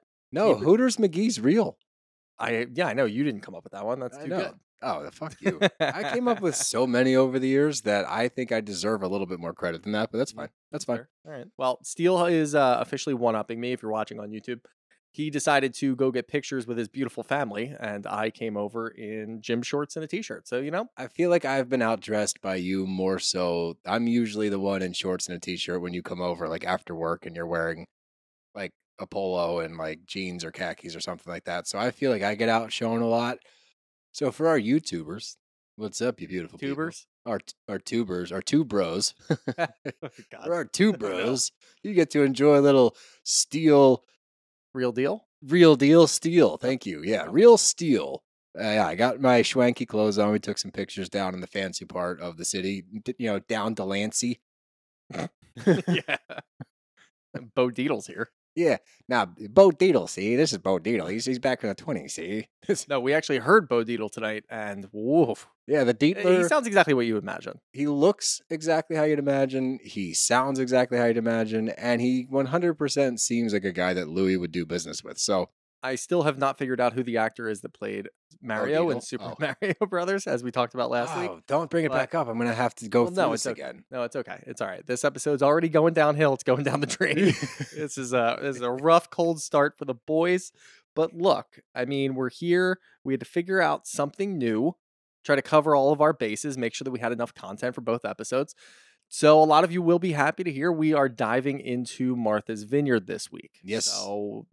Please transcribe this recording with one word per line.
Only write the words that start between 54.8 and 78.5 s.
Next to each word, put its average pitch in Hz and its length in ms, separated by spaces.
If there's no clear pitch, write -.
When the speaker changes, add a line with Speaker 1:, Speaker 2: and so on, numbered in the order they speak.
Speaker 1:
<laughs> - 0
Speaker 2:
<laughs> - 60
Yeah. 165 280
Bo 127 160
Dietl's 127 360
here. - 240
Speaker 1:
Yeah. 160 220
Now, 117 180
Bo 110 440
Dietl, 147 380
see? 104 260
This 143 180
is 101 60
Bo 95 200
Dietl. 87 320
He's, 113 140
he's 127 140
back 127 240
in 113 60
the 98 60
twenties, - 400
see? - 420
<laughs> - 100
This - 220
Speaker 2:
No, 139 120
we 135 140
actually 151 240
heard 156 300
Bo 120 160
Dietl 110 260
tonight, 107 400
and 104 420
woof. 120 540
Speaker 1:
Yeah, 143 160
the 117 140
Speaker 2:
He 156 160
Speaker 1:
Dietler. 180 340
Speaker 2:
sounds 285 180
exactly 190 280
what 120 120
you 113 80
would 104 80
imagine. - 380
Speaker 1:
He 143 140
looks 147 640
exactly 160 460
how 151 80
you'd 151 160
imagine. 131 600
He 92 320
sounds 131 440
exactly 127 400
how 120 60
you'd 117 120
imagine. 113 540
And 120 300
he 127 280
one 135 180
hundred 170 280
percent 135 460
seems 117 320
like 101 120
a 95 80
guy 90 220
that 90 140
Louis 95 280
would 87 160
do 82 140
business 80 380
with. - 140
So 92 320
Speaker 2:
I 131 120
still 170 300
have 147 140
not 135 200
figured 127 220
out 123 120
who 127 100
the 117 140
actor 113 320
is 107 140
that - 100
played 101 360
Mario 131 480